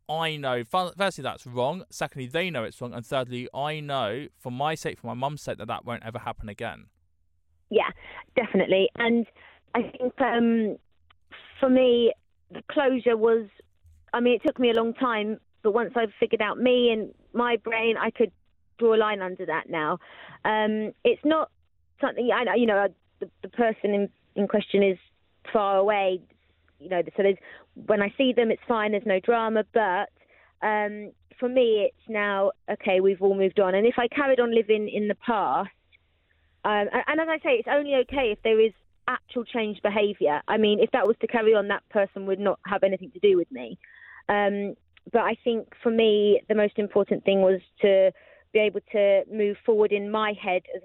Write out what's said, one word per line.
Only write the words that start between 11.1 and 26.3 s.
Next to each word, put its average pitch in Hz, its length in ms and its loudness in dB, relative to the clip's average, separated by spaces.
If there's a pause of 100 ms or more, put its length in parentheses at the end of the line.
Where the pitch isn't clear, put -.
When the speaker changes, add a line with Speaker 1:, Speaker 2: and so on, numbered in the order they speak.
Speaker 2:
for 269 100 2
me, 247 440 4 (400)
the 170 180 -14
closure 254 460 0
was, 226 320 2 (640)
I 240 80 -2
mean, 240 140 4
it - 120 -2
took 285 140 -2
me 240 100 4
a 226 40 2
long 226 200 0
time, 220 460 -4 (240)
but 214 80 2
once 208 240 -2
I 233 100 0 (140)
figured 226 200 0
out 208 180 -4
me 247 340 4
and 214 200 -4 (200)
my 240 240 0
brain, 226 400 -2
I 202 160 -4
could - 180 0 (480)
draw 226 160 4
a - 40 2
line 214 220 0
under 185 260 -8
that 160 220 -4
now. 160 300 -2 (460)
Um, 214 480 0 (100)
it's - 220 2
not 311 260 0 (500)
something, 247 320 -2
I 240 120 0
know, - 100 -2
you 240 120 2
know, 202 200 2 (320)
the, 196 100 -10 (140)
the 196 60 -14
person 220 460 -2
in, 202 140 0 (280)
in 202 100 0
question 202 380 0
is 190 140 2 (540)
far 196 260 2
away, 196 420 0 (580)